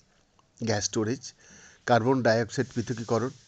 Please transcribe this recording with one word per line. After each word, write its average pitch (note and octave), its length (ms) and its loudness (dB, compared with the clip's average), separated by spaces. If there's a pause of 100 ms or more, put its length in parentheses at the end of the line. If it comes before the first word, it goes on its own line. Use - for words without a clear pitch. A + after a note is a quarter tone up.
(640)
গ্যাস G#2 220 0
স্টোরেজ, A#2 480 -4 (520)
কার্বন B2 360 4
ডাইঅক্সাইড A#2 520 0
পৃথকীকরণ A#2 560 -2 (180)